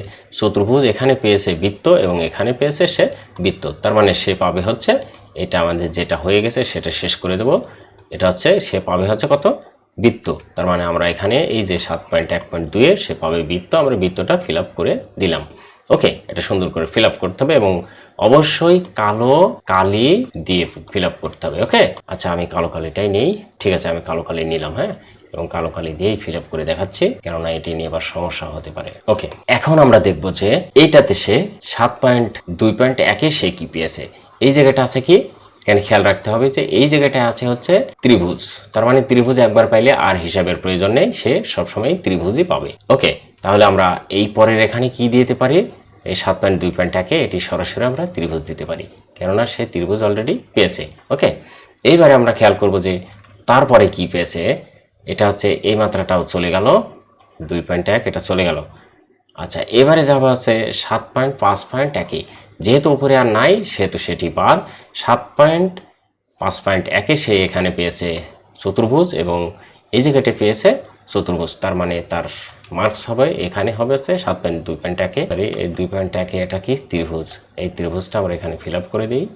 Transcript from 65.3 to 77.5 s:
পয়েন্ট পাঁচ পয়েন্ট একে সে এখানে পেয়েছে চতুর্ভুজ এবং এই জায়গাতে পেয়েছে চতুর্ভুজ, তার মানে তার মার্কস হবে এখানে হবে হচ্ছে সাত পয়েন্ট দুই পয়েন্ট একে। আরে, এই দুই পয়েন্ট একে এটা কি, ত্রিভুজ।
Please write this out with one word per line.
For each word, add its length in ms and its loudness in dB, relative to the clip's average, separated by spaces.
পয়েন্ট 340 4
পাঁচ 240 -4
পয়েন্ট 200 0
একে 140 0
সে 100 2
এখানে 220 -2
পেয়েছে 300 -4
চতুর্ভুজ 460 2
এবং 160 -2
এই 80 4
জায়গাতে 360 2
পেয়েছে 280 2
চতুর্ভুজ, 380 -4
তার 180 -2
মানে 160 -4
তার 140 -6
মার্কস 340 -2
হবে 160 2
এখানে 320 -4
হবে 180 -2
হচ্ছে 160 -4
সাত 180 -4
পয়েন্ট 240 -4
দুই 140 -6
পয়েন্ট 260 -6
একে। 160 -4
আরে, 140 -4
এই 140 -4
দুই 160 -4
পয়েন্ট 200 -6
একে 140 -8
এটা 180 -8
কি, 100 -2
ত্রিভুজ। 380 -6